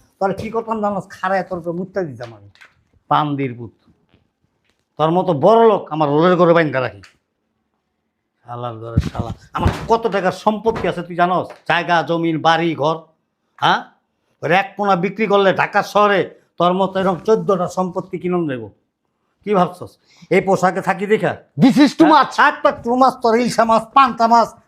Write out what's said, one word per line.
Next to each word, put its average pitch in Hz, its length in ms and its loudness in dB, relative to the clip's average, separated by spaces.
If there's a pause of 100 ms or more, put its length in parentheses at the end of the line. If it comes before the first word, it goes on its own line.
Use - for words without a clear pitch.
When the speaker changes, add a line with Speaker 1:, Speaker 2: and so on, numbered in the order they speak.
(180)
Speaker 1:
তাহলে 190 160 -2
কি 220 160 -10
করতাম 226 300 -6
জানোস? 202 300 -4
খাড়ায় 190 320 -4
তোর 185 160 -8
উপরে 170 140 -8
মুত্তা 185 300 -6
দিতাম 120 320 -12
আমি। 101 140 -20 (600)
বান্দির 143 460 -2
পুত, 117 160 -16 (1300)
তোর 156 120 2
মতো 180 240 0
বড় 226 340 4
লোক 190 240 -2
আমার 151 160 0
রোলের 165 280 2
ঘরে 170 160 4
বাইন্ধা 156 280 0
রাখি। 98 220 -8 (1400)
শালার 120 320 -10
ঘরে 117 240 -4
শালা, 117 300 -4 (220)
আমার - 160 -2 (200)
কত 226 180 2
টাকার 185 260 -2
সম্পত্তি 214 560 -2
আছে 175 140 -6
তুই 170 140 -12
জানোস? 175 320 0 (200)
জায়গা, 170 340 0
জমিন, 165 380 -2
বাড়ি, 165 340 2
ঘর। 147 220 -2 (600)
হ্যাঁ? 196 280 0 (580)
ওর 139 80 -2
এক 190 260 0
কোণা 202 200 0
বিক্রি 196 300 -4
করলে 196 280 2
ঢাকা 156 280 -2
শহরে 202 580 0 (180)
তোর 175 140 2
মতো 190 280 -2
এরকম 185 200 -2
চোদ্দটা 185 480 0
সম্পত্তি 185 500 -6
কিনন 180 300 -4
দেব। 120 200 -8 (760)
কি 208 100 -2
ভাবছস? 180 440 -2 (320)
এই 185 100 2
পোশাকে 185 400 0
থাকি 185 260 -4
দেখা? 160 300 0 (240)
Speaker 2:
This 226 140 6
is 269 140 6
too - 180 4
much। 294 300 4
Speaker 1:
হ্যাঁ? 277 160 4
আর - 0 - (100)
তোর 277 100 2
too 247 300 0
much, 254 200 2
তোর 226 160 4
ইলশা 240 260 0
মাছ, 226 180 2 (120)
পান্তা 240 320 4
মাছ, 226 280 4 (140)